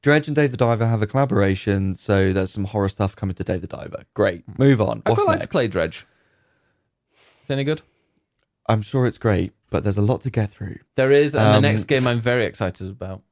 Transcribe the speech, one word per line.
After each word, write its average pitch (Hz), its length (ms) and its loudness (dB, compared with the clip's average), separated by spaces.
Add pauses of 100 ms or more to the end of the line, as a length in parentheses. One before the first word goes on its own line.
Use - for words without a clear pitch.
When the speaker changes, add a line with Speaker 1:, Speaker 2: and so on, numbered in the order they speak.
Speaker 1:
Dredge 147 260 2
and 151 80 -4
Dave 143 180 2
the 120 40 -10
Diver 117 300 2
have 113 160 0
a 107 40 0
collaboration, 98 880 0
so 95 380 2
there's 95 180 0
some 101 140 -6
horror 98 240 -2
stuff 98 260 -2
coming 95 200 -6
to 92 100 -8
Dave 92 160 -4
the 90 60 -14
Diver. - 380 -12 (100)
Great. 92 320 0
Speaker 2:
Hmm. - 60 -18 (100)
Speaker 1:
Move 135 180 6
on. 110 240 -2
Speaker 2:
I'd 214 60 0
Speaker 1:
What's 403 140 2
Speaker 2:
quite 349 80 2
like - 80 0
Speaker 1:
next? - 60 -6
Speaker 2:
to - 40 -14
play 127 160 0
Dredge. 87 400 -4 (1400)
Is - 80 -14
it - 20 -2
any 139 120 -2
good? 156 180 -4 (880)
Speaker 1:
I'm 110 100 2
sure 127 260 -2
it's - 120 -4
great, 95 340 0 (160)
but - 140 -2
there's 101 160 -2
a 104 40 2
lot 113 200 0
to 127 80 -6
get 107 200 -2
through. - 280 -14 (160)
Speaker 2:
There 135 180 2
is, 147 220 4
and 110 100 2
the 107 120 6
Speaker 1:
Um, - 60 6
Speaker 2:
next 107 220 2
game 131 220 0
I'm 120 160 0
very 123 240 0
excited 92 420 -6
about. 95 320 -14 (120)